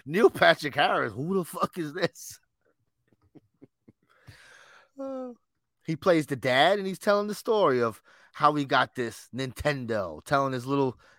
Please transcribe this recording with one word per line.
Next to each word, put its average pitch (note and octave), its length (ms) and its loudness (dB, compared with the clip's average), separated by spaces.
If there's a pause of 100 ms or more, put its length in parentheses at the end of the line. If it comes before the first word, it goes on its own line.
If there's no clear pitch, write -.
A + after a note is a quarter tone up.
Neil G3 240 4
Patrick D#3 440 2
Harris, D3 380 0
who D3+ 220 -6
the F#3 100 0
fuck F3 320 -6
is D#3 160 -8
this?" - 520 -6
<laughs> - 40 -20 (2500)
Uh, C4 340 -10 (520)
he E3 120 -4
plays E3 300 2
the C#3 100 -6
dad, C3+ 420 4
and F#3+ 100 -6
he's F#3+ 100 -6
telling G#3 280 0
the G#3 80 -6
story E3+ 480 2
of A2+ 180 -2 (320)
how D3 220 4
he D3 100 -2
got C3+ 300 0
this A#2 400 -8
Nintendo, A2+ 880 -4
telling C#3 280 0
his B2+ 140 -6
little, C3+ 320 -2 (200)